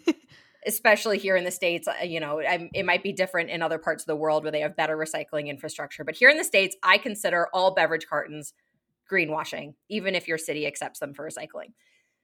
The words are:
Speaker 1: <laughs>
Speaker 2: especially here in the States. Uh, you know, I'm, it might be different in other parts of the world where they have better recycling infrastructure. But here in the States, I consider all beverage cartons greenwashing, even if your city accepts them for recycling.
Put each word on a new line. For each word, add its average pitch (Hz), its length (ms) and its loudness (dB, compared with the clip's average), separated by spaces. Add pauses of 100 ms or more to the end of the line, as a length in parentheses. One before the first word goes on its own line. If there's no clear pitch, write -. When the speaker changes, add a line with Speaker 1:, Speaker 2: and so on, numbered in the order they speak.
Speaker 1:
<laughs> - 600 -6
Speaker 2:
especially 208 520 2
here 196 180 2
in 180 80 0
the 180 60 -4
States. 170 360 -2
Uh, - 180 -4
you 165 160 -4
know, 151 200 -4
I'm, 165 320 -2
it 190 140 -4
might 180 160 2
be 196 100 -4
different 180 380 -2
in 170 120 -4
other 160 160 0
parts 160 260 -4
of - 20 -18
the 160 100 0
world 156 280 0
where 156 80 -4
they 151 80 -2
have 151 160 -4
better 156 200 0
recycling 156 520 -6
infrastructure. 147 540 -10
But 156 140 -6
here 247 140 10
in 311 80 6
the 320 60 -2
States, 190 380 2
I 190 160 8
consider 190 540 0
all 185 220 4
beverage 160 320 2
cartons 151 460 -6 (580)
greenwashing, 156 640 -2 (140)
even 196 260 -2
if 175 120 -2
your - 120 0
city 151 280 -4
accepts 147 340 -8
them 143 140 -6
for 147 140 -10
recycling. - 440 -12 (520)